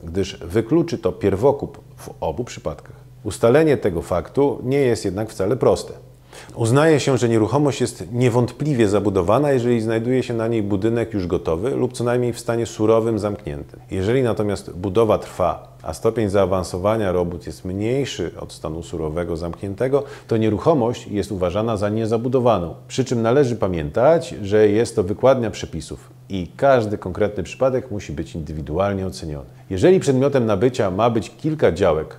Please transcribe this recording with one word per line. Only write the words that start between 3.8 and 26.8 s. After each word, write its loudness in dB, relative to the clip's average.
faktu 0
nie 0
jest 2
jednak -4
wcale -2
proste. 2
Uznaje 4
się, 2
że 2
nieruchomość 2
jest -4
niewątpliwie 2
zabudowana, 2
jeżeli 2
znajduje 0
się -6
na -2
niej 0
budynek 0
już -2
gotowy -2
lub -2
co -6
najmniej 0
w -14
stanie -2
surowym 2
zamkniętym. -6
Jeżeli 0
natomiast -2
budowa 2
trwa, -4
a -8
stopień -2
zaawansowania 0
robót -2
jest -12
mniejszy -4
od -12
stanu -8
surowego -6
zamkniętego, -4
to 0
nieruchomość 0
jest -4
uważana -2
za -2
niezabudowaną. 0
Przy -2
czym 0
należy 2
pamiętać, 0
że 6
jest 2
to 4
wykładnia 2
przepisów -10
i -4
każdy 2